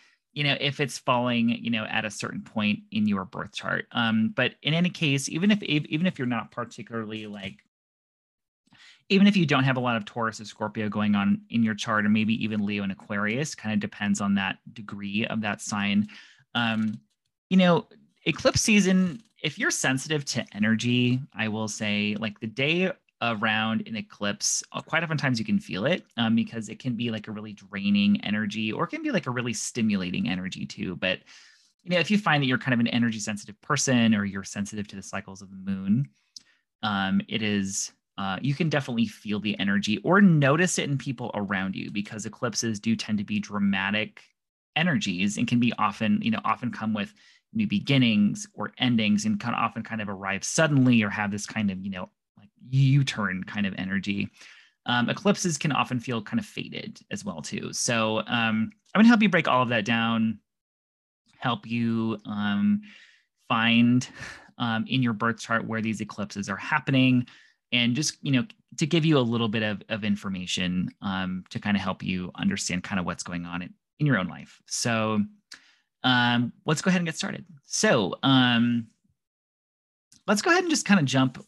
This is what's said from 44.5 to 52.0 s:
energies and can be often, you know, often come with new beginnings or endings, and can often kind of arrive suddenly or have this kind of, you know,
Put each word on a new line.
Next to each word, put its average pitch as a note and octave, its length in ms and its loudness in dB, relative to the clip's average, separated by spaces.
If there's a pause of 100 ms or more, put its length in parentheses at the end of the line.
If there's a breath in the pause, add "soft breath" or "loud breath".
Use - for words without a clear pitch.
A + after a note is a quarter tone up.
energies G#2 600 0
and A#2+ 100 0
can A#2+ 120 2
be A#2 180 2
often, G#2 420 0
you A#2 100 0
know, G#2+ 140 -2
often A2 260 -2
come A2 220 -4
with G2+ 220 -4 (400 soft breath)
new A2 120 2
beginnings G#2 840 2
or G#2 240 -10
endings, A2 480 2
and G#2+ 160 0
can A#2+ 140 -2
often A#2 280 -2
kind A2 200 -8
of G2+ 80 -6
arrive F#2+ 340 -6
suddenly C3 580 4
or G#2 60 2
have G#2 220 -2
this G#2 160 -6
kind G#2 240 -2
of, F#2+ 120 -8
you G2+ 80 -8
know, F#2 160 -8 (300)